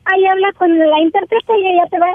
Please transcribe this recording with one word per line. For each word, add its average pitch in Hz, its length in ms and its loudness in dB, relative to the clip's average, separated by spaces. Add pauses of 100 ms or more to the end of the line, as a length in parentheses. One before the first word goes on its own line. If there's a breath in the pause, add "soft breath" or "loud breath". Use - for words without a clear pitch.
"Ahí 381 220 0
habla 381 260 0
con 339 240 0
la 311 220 2
intérprete 392 600 -2
y 381 100 -2
ella 349 200 0
te 381 80 -6
va, 339 180 0